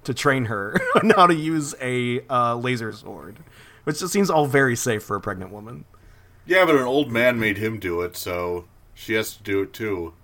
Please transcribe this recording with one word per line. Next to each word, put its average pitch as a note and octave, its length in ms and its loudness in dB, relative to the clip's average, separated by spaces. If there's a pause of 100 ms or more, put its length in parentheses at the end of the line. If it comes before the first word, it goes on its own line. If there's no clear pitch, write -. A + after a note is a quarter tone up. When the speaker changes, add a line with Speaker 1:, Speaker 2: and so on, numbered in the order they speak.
Speaker 1:
to C3 100 -4
train C3 300 2
her G#2+ 320 -4 (120)
<laughs> - 140 4
on A3 80 4
how F#3 160 8
to F3 80 4
use D3+ 460 -2
a, B2 400 -2 (100)
uh, A#2+ 240 2
laser A#2+ 380 -4
sword, G2+ 460 -16 (440)
which D#3 160 -4
just F3+ 140 -6
seems G3 180 2
all D#3 160 4
very C3+ 300 4
safe A2 260 -2
for G2+ 140 -6
a G2 40 -4
pregnant F#2+ 300 -8
woman. A2 340 -16 (640)
Speaker 2:
Yeah, F3+ 180 4
but D#3+ 120 4
an C3 60 4
old C3 280 0
man A#2 300 2
made G#2 180 0
him A2 220 -4
do F2 220 -2
it, F2 140 -6
so F2+ 500 -6 (280)
she - 200 -8
has A2 220 -2
to - 60 -20
do G2+ 200 0
it F#2+ 100 -6
too. F#2 520 -6